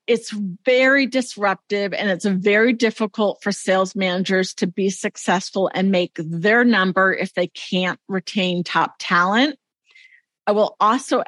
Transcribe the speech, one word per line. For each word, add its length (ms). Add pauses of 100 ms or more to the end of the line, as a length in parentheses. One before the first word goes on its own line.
it's 260 (320)
very 420
disruptive 840
and 160
it's 160
very 480
difficult 720
for 80
sales 460
managers 580
to 140
be 200
successful 840
and 160
make 240
their 480
number 500
if 220
they 140
can't 580
retain 560
top 380
talent. 580 (880)
I 60
will 260
also 500